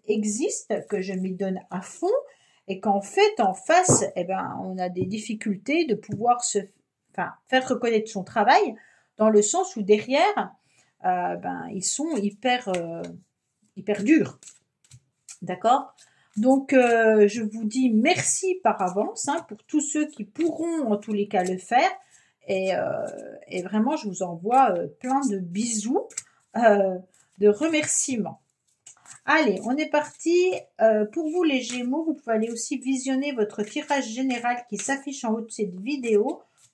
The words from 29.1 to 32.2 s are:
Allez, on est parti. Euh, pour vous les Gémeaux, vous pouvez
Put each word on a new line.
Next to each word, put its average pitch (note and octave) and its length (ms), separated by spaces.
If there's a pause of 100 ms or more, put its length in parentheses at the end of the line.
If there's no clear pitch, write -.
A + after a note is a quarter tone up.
Allez, C#4 400
on B3+ 120
est D#4 140
parti. E4+ 600 (280)
Euh, A3 240
pour D#4 240
vous F4 140
les C#4 180
Gémeaux, B3 440
vous D#4+ 100
pouvez A3+ 220